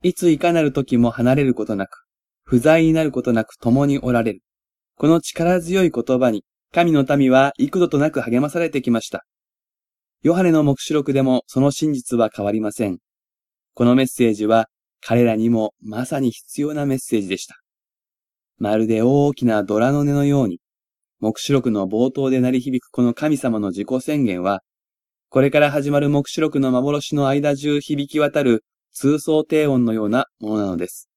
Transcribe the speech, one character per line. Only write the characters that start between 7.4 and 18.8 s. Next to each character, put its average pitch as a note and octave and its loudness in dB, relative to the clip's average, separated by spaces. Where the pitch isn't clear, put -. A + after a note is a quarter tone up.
幾 C#3 -2
度 F3 2
と D3+ -2
な D3 2
く C#3 -4
励 A#2+ 0
ま D3 -2
さ E3+ -6
れ E3+ -2
て C#3 -4
き - -4
ま A#2 0
し - -14
た。 - -12
ヨ D#3+ 2
ハ F#3 2
ネ F3 4
の D#3 4
黙 C#3 0
示 - -6
録 D3 0
で C3+ 2
も B2+ 0
そ - -4
の C#3+ 4
真 D#3 -2
実 B2 -6
は A2+ 2
変 G2+ -6
わ G#2 -2
り A2 -2
ま G#2+ -6
せ G#2+ -4
ん。 F2+ -6
こ B2 -2
の B2 4
メ C3+ 4
ッ B2+ -2
セ A#2+ 0
ー G#2+ 0
ジ G#2+ -4
は A2+ 2
彼 A#2+ 2
ら A2+ 2
に A2+ 0
も A2 0
ま A2 -8
さ C#3 -6
に B2 0
必 - -12
要 D3+ -4
な D3 -4
メ C3+ 0
ッ C3 -6
セ - -4
ー G#2 0
ジ G2 -8
で F#2 -4
し - -14
た。 - -20
ま G#2+ -2
る A2 0